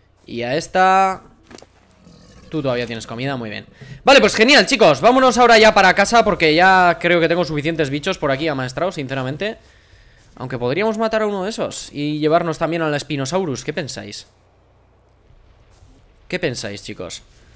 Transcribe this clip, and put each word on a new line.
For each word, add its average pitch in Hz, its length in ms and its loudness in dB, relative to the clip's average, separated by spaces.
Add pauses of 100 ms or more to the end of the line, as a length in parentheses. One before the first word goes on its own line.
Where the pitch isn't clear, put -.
(260)
Y 117 180 -10
a 123 120 -4
esta 190 680 0 (1300)
tú 156 100 -4
todavía 123 240 -2
tienes 113 220 -10
comida, 127 300 -8
muy 113 120 -8
bien. 104 160 -12 (380)
Vale, 269 160 6
pues 208 160 2
genial, 233 300 4
chicos, 185 340 4
vámonos 254 380 4
ahora 233 200 6
ya 214 160 6
para 185 220 4
casa 208 300 4
porque 170 280 2
ya 180 460 4
creo 175 220 2
que 160 80 2
tengo 170 160 0
suficientes 151 440 -4
bichos 151 280 -4
por 147 120 -2
aquí 139 200 -2
amaestrados, 135 460 -6
sinceramente. 139 640 -8 (760)
Aunque 127 240 -10
podríamos 180 380 -2
matar 220 240 -2
a 214 60 -2
uno 196 180 -6
de 202 40 -6
esos 208 440 -8
y 147 260 -6
llevarnos 160 380 0
también 165 240 -4
a 156 80 -2
la 147 100 -4
Spinosaurus, 139 640 -6
¿qué 147 80 -8
pensáis? 104 560 -12 (2000)
¿Qué 185 120 -8
pensáis, 113 440 -8
chicos? 92 380 -14 (340)